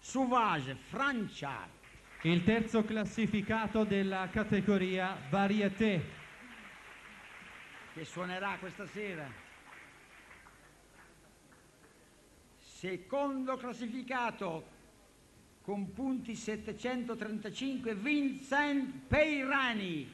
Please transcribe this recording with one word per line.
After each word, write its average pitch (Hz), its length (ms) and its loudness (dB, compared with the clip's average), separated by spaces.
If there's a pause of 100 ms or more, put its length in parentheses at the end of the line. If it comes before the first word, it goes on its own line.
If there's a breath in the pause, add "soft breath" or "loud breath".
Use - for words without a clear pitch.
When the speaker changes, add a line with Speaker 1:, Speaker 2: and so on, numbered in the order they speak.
Speaker 1:
Sauvage, 220 720 4
Francia. 170 920 -2 (540)
Speaker 2:
Il 170 200 6
terzo 220 420 4
classificato 220 1000 0
della 196 460 2
categoria 190 880 2 (120)
varietà. 196 720 4 (1900)
Speaker 1:
Che 160 120 -8
suonerà 180 540 -4
questa 180 280 -10
sera. 165 440 -8 (3250)
Secondo 262 960 -2
classificato, 240 1080 -4 (960)
con 196 320 -4
punti 262 420 -2
settecentotrentacinque, 220 1600 -4
Vincent 277 1120 2
Peirani 262 1080 2